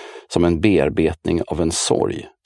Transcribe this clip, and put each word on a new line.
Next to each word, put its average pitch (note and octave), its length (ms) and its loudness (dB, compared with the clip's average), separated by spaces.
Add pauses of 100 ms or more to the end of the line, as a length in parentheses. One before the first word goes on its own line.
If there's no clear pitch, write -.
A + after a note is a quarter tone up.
(280)
Som E2+ 160 2
en E2+ 180 2
bearbetning E2 840 2
av D#2 140 -2
en E2 100 0
sorg - 560 -2 (180)